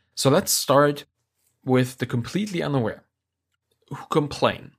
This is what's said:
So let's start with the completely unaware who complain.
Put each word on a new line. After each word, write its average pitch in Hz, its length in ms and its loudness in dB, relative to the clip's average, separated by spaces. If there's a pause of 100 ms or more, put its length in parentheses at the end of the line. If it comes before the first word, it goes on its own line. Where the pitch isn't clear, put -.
(160)
So - 120 2
let's 180 220 2
start 143 540 2 (600)
with 127 340 0
the 120 80 -4
completely 170 580 -4
unaware 135 400 -2 (880)
who - 200 -14
complain. 139 680 -2